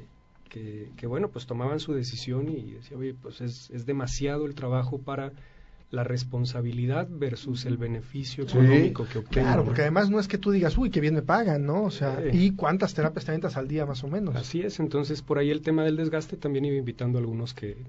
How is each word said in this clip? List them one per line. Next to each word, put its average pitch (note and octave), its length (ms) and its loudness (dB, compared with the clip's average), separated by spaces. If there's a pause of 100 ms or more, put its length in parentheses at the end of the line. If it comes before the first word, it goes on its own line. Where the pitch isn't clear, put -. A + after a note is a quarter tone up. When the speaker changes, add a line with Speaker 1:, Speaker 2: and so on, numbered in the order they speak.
(500)
Speaker 1:
que, G#2+ 480 -12
que, A#2+ 100 -8
bueno, C#3 220 -2
pues - 160 -12
tomaban B2+ 340 -2
su D3+ 140 -4
decisión C3 560 -4
y A2+ 220 -6
decía, A#2 260 -16
"Oye, C3 160 -6
pues - 280 -16
es, A#2+ 300 -8
es A#2+ 140 -8
demasiado C#3 600 -2
el C#3+ 100 -6
trabajo B2+ 440 -2
para C3+ 320 -6 (600)
la B2 140 -2
responsabilidad B2 1040 -2
versus B2+ 560 -4
el A#2+ 120 -2
beneficio A#2 680 -6
Speaker 2:
Sí. B2 100 2
Speaker 1:
económico C3+ 540 8
que A#2 80 -2
obtengo", C3 260 2
Speaker 3:
Claro, F3 160 4
Speaker 1:
¿no? B2 40 4
Speaker 3:
porque A#2 160 2
además F3+ 280 4
no G#3+ 100 4
es G3 80 0
que G3 120 -2
tú G3+ 120 0
digas, F#3 260 4
"Uy, B3+ 120 4
qué D#3+ 120 2
bien D3+ 120 4
me D3+ 80 2
pagan", E3+ 460 2
¿no? F3+ 160 2
O F#3+ 80 0
sea, C3+ 280 -2
Speaker 1:
Eh. D3+ 140 0
Speaker 3:
¿y F#3 180 6
cuántas F#3 440 0
terapias D#3 300 0
te D#3+ 60 -2
avientas D#3 260 -2
al C3+ 100 -4
día D3+ 180 0
más C3+ 180 -6
o C#3 40 -6
menos? E3 280 -2
Speaker 1:
Así E3 260 -2
es, G3 180 -4
entonces D3+ 420 -2
por D3 160 0
ahí C#3+ 140 2
el D3+ 100 -2
tema D#3+ 220 2
del D#3 140 2
desgaste D#3+ 400 -2
también C#3+ 280 -2
iba C#3+ 120 0
invitando B2 420 -2
a - 20 0
algunos A#2 320 -4
que, G#2 240 -10 (120)